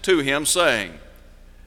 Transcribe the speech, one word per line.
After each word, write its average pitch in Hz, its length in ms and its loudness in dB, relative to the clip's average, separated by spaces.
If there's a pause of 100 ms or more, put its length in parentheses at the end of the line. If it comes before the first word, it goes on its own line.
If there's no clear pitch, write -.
to 185 160 2
him, 143 260 -2
saying, 120 540 0 (680)